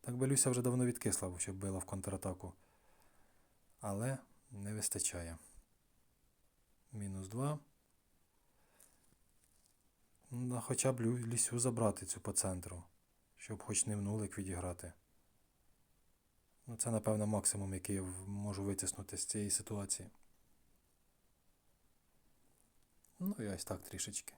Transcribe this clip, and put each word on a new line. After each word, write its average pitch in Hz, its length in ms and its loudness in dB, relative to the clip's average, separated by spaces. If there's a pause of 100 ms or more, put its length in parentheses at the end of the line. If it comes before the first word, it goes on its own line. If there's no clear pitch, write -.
Так 123 160 -6
би 131 100 4
Люся 135 220 8
вже 123 120 4
давно 123 240 4
відкисла, 95 540 0
щоб 95 160 -2
била 95 240 -2
в 90 60 -4
контратаку. 95 680 -4 (1300)
Але 110 380 0 (340)
не 104 220 -6
вистачає. 87 640 -2 (1500)
Мінус 95 360 -6
два. 139 320 -2 (2750)
Ну, 123 320 -2
хоча 131 300 2
б 120 100 0
Лю-, 117 260 2
Лісю 120 320 2
забрати 117 460 4
цю - 160 -4
по 98 120 -2
центру. 90 500 0 (540)
Щоб - 260 -8
хоч - 220 2
ним 104 180 0
нулик 104 340 0
відіграти. 90 560 -4 (1700)
Ну, 117 80 -8
це, 117 160 0
напевно, 107 360 4
максимум, 101 460 2
який 95 220 -2
я 95 60 0
в-, 92 280 -6
можу 101 340 -2
витиснути 98 540 -2
з - 80 -2
цієї 104 260 0
ситуації. 101 580 -2 (3000)
Ну, 190 200 0
і 107 80 -2
ось 92 180 -4
так - 160 -4
трішечки. - 560 -6